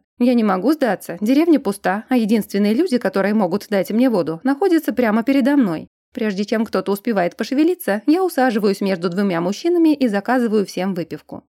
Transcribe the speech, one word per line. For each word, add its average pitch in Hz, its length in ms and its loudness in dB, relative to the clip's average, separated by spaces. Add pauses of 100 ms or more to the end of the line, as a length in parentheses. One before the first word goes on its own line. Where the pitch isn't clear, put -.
(200)
Я 247 160 4
не 233 80 2
могу 190 300 2
сдаться. 202 460 -4
Деревня 285 400 4
пуста, 202 500 -4
а 254 80 2
единственные 208 580 0
люди, 277 240 0
которые 196 340 0
могут 180 360 -2
дать 190 200 -2
мне 233 220 2
воду, 165 320 -2
находятся 302 500 0
прямо 226 300 0
передо 277 320 2
мной. 190 320 0 (260)
Прежде 208 320 -4
чем 226 180 -2
кто-то 190 280 -2
успевает 196 440 -2
пошевелиться, 262 720 -2
я 339 180 2
усаживаюсь 226 580 0
между 190 280 -2
двумя 180 320 -2
мужчинами 320 540 2
и 262 120 0
заказываю 214 600 0
всем 185 260 -4
выпивку. 160 560 -10